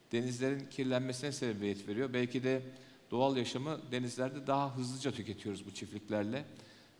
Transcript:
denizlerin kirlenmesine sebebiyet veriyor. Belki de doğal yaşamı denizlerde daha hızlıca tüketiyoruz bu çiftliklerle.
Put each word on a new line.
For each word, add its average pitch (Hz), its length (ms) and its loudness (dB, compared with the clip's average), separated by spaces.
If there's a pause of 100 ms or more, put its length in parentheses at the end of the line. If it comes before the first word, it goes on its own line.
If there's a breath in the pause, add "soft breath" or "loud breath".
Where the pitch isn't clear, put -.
(120)
denizlerin 127 600 2
kirlenmesine 131 600 0
sebebiyet 101 560 0
veriyor. 123 260 0
Belki 123 300 2
de 131 180 4 (500 loud breath)
doğal 131 260 4
yaşamı 131 420 -2 (120)
denizlerde 127 560 0
daha 135 280 4
hızlıca 131 360 -2
tüketiyoruz - 540 -4
bu 98 60 -10
çiftliklerle. 107 720 -2 (540 loud breath)